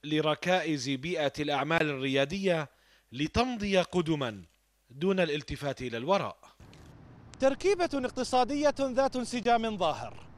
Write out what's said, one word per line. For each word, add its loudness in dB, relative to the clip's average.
لركائز 0
بيئة -2
الأعمال 0
الريادية 0
لتمضي 0
قدما -2
دون 0
الالتفات -2
إلى -4
الوراء. 0
تركيبة 2
اقتصادية 2
ذات 2
انسجام 2
ظاهر -4